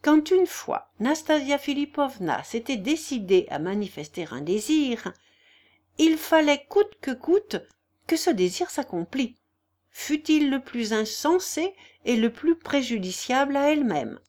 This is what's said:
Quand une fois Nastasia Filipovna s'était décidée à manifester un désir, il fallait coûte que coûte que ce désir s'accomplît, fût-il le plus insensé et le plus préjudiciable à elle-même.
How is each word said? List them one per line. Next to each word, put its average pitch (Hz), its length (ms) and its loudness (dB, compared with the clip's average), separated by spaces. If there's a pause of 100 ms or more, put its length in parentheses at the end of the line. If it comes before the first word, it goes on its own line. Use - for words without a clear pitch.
Quand 302 300 4
une 370 160 4
fois - 420 -8 (100)
Nastasia 285 580 0
Filipovna 269 840 -4
s'était 233 340 -6
décidée 196 720 0
à 143 100 -6
manifester 175 720 -6
un 123 100 -10
désir, 220 720 0 (840)
il 320 200 4
fallait 294 520 2
coûte 403 320 2
que 277 100 -6
coûte 311 460 0 (500)
que 330 80 2
ce 320 140 0
désir 185 420 0
s'accomplît, 233 640 -6 (560)
fût-il 302 580 0
le 262 100 0
plus 233 340 -4
insensé 311 840 0 (300)
et 240 100 2
le 226 160 2
plus 320 240 0
préjudiciable 254 1000 -2
à 285 160 4
elle-même. 196 580 0